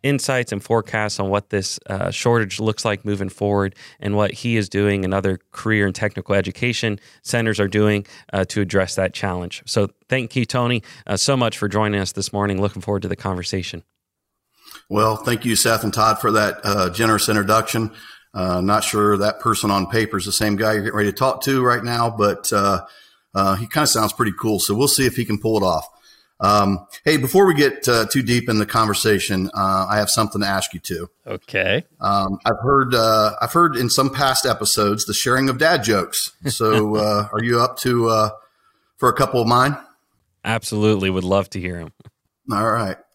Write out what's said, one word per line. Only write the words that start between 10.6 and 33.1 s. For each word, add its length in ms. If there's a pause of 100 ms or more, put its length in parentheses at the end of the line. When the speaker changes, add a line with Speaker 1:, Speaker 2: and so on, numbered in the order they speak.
Speaker 1:
uh, 80
so 220
much 200
for 120
joining 320
us 100
this 220
morning. 260
Looking 220
forward 220
to 40
the 80
conversation. 680 (1040)
Speaker 2:
Well, 260
thank 300
you, 100
Seth 300
and 80
Todd, 260
for 140
that, 320
uh, 240
generous 400
introduction. 640 (400)
Uh, 260
not 240
sure 320
that 240
person 320
on 160
paper 300
is 80
the 80
same 240
guy 160
you're 100
getting 140
ready 140
to 60
talk 260
to 200
right 180
now, 280
but, 420
uh, 300 (520)
uh, 220
he 100
kinda 220
sounds 240
pretty 260
cool. 220
So 160
we'll 140
see 160
if 100
he 80
can 160
pull 160
it 80
off. 240 (540)
Um, 440 (200)
hey, 100
before 300
we 80
get, 340
uh, 180
too 160
deep 280
in 80
the 80
conversation, 880
uh, 340
I 100
have 100
something 320
to 60
ask 260
you 80
too. 280 (160)
Speaker 3:
Okay. 600 (160)
Speaker 2:
Um, 440
I've 160
heard, 320
uh, 480